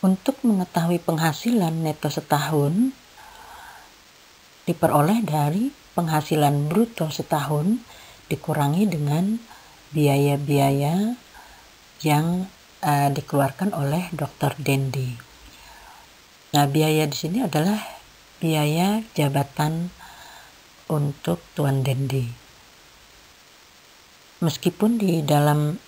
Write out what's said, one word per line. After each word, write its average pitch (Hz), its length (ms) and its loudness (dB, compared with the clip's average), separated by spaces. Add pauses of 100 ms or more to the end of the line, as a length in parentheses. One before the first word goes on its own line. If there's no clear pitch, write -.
Untuk 190 400 2
mengetahui 175 560 0
penghasilan 165 800 0
neto 151 320 -2
setahun, 151 800 0 (1800)
diperoleh 170 560 2
dari 156 480 0 (240)
penghasilan 151 720 0
bruto 190 400 0
setahun 151 720 -2 (480)
dikurangi 147 560 0
dengan 175 560 0 (480)
biaya-biaya 143 1300 2 (880)
yang, 165 400 2 (400)
eh, 143 320 2
dikeluarkan 143 560 -2
oleh 156 400 -2
Dokter 147 480 -4
Dendi. 135 560 -2 (1400)
Nah, 143 160 2
biaya 156 400 2
di 143 80 -6
sini 180 240 -4
adalah 190 400 0 (560)
biaya 165 640 0 (160)
jabatan 151 720 0 (960)
untuk 151 560 -2 (160)
Tuan 135 240 0
Dendi. 131 480 -2 (2000)
Meskipun 208 640 0
di 170 240 0
dalam 147 640 2